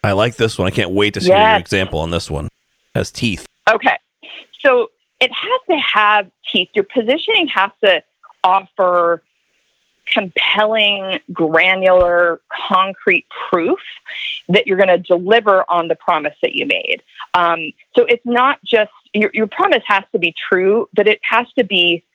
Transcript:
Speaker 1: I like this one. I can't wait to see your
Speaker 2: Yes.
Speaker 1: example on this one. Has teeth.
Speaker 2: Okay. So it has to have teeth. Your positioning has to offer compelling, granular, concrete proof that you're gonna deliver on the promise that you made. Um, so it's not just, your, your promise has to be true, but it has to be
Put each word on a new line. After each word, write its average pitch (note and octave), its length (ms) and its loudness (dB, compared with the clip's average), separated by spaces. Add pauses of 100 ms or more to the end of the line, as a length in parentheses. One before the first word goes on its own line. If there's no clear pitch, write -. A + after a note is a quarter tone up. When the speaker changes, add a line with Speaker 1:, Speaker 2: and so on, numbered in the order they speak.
Speaker 1:
I G#2 100 0
like A2 240 0
this A2 200 -2
one. F#2 100 0
I F#2+ 40 0
can't F#2 220 -2
wait G2+ 220 2
to - 60 -6
see F3+ 80 0
your F#3+ 80 6
Speaker 2:
Yes. G#3+ 240 4
Speaker 1:
example F2+ 380 -2
on D#2+ 120 -4
this E2+ 200 -4
one. C#2+ 180 -6 (460)
Has - 160 -4
teeth. G2+ 340 -6 (260)
Speaker 2:
Okay. A3+ 260 0 (640)
So B3 300 2 (300)
it B3+ 100 0
has A#4+ 380 -4
to E4+ 80 0
have G#3 540 0 (200)
teeth. F3+ 240 -4
Your G#3 100 0
positioning D4+ 640 -2
has G3 220 -2 (140)
to F3+ 180 2 (420)
offer F3+ 760 0 (840)
compelling, G3+ 1120 -2 (120)
granular, F3 1080 2 (280)
concrete F#3+ 580 -2 (240)
proof G3+ 280 0 (680)
that F#3+ 180 2
you're F#3+ 120 0
gonna F#3 200 4
deliver F#3+ 720 2
on E3+ 180 0
the E3 60 0
promise D3+ 480 -4
that - 120 -2
you A#2+ 120 -4
made. - 360 -4 (320)
Um, E3 380 0 (220)
so - 120 6
it's A#3 200 0
not A#3+ 380 2
just, G#3+ 260 0 (240)
your, G#3 200 0
your A3 120 -2
promise E4+ 400 0
has G3 160 0 (100)
to G#3+ 60 -2
be E3+ 160 -2 (140)
true, G3 460 2
but G3+ 120 2
it G#3+ 160 2
has A#3+ 240 0 (120)
to B3 60 2
be F3 380 0 (120)